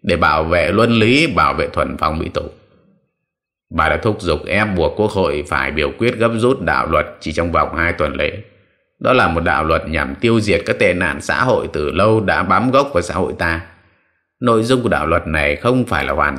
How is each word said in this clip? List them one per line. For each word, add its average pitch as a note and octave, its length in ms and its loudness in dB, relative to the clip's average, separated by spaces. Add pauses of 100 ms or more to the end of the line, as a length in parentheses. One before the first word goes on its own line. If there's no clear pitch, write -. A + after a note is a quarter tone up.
để E2+ 140 2
bảo D#2+ 260 2
vệ E2 280 2
luân A2+ 200 2
lý, A#2+ 360 4
bảo D#2 260 2
vệ D2+ 140 -2
thuần C#2 300 -4
phong D#2 220 -2
mỹ D#2+ 140 -4
tục. - 220 -8 (1200)
Bà D#2 140 2
đã D#2 80 0
thúc G2+ 240 -2
giục D#2+ 240 -2
ép G#2 300 0
buộc D#2 240 0
Quốc G#2 120 0
hội D2+ 360 -2
phải C2+ 240 -2
biểu D2 260 -2
quyết A#2 200 0
gấp A#2 200 2
rút B2 240 2
đạo C#2+ 260 0
luật D2+ 180 0 (140)
chỉ D#2 140 -8
trong E2 180 -2
vòng D2+ 240 0
hai E2 180 0
tuần D2+ 220 -2
lễ. - 220 -2 (600)
Đó B2 140 2
là A2+ 140 4
một E2 160 -2
đạo D#2+ 200 0
luật D#2 240 0
nhằm D2 280 -4
tiêu A#2 240 2
diệt F2+ 260 0
các - 140 -2
tệ F2+ 140 4
nạn E2+ 280 -2
xã D#2 220 -2
hội B2+ 300 0
từ D2 180 -4
lâu A2 280 4
đã F2 240 0
bám G2 280 2
gốc C3+ 220 2
vào F2 80 2
xã - 120 -6
hội F2 260 -2
ta. E2+ 220 -2 (800)
Nội A2+ 220 2
dung B2 200 2
của A2 60 0
đạo D2+ 180 0
luật E2+ 200 0
này D2 280 0
không B2 300 0
phải D2 200 -2
là C#2 80 -2
hoàn C#2+ 260 0